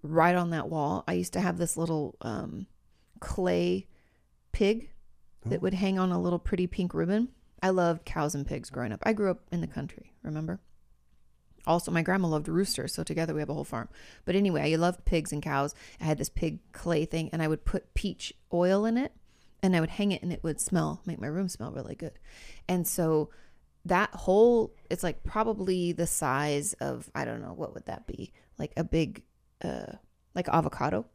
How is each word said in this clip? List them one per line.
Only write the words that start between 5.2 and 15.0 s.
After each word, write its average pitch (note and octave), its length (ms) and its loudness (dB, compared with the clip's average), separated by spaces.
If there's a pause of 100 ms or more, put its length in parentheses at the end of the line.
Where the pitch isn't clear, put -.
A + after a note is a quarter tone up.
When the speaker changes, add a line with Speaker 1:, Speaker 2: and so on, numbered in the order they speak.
Speaker 1:
that B2 120 0
Speaker 2:
Oh. F3 40 -2
Speaker 1:
would F#3+ 140 0
hang F#3+ 240 2
on F#3 120 2
a F3 80 2
little F3 200 0
pretty F3+ 280 0
pink F3+ 260 -2
ribbon. G3 360 0 (320)
I F#3+ 80 4
loved E3+ 360 2
cows D3 300 -2
and C#3+ 120 -4
pigs - 220 -8
growing - 220 -6
up. G#2 120 -8
I A3 100 2
grew G3+ 180 2
up F3+ 100 -4 (100)
in E3+ 100 -2
the D#3+ 60 -4
country, - 460 -10 (100)
remember? D#3+ 360 -6 (1080)
Also, E3+ 240 2
my E3+ 100 2
grandma F3+ 260 2
loved D3+ 200 0
roosters, F3 460 -2
so - 100 -4
together D#3+ 300 -2
we D3+ 80 -2
have C#3+ 80 -6
a C#3 40 -2
whole D3 120 -4
farm. A#2 240 -8 (360)
But - 100 0
anyway, E3+ 380 2
I D#3 40 4
loved F3 280 2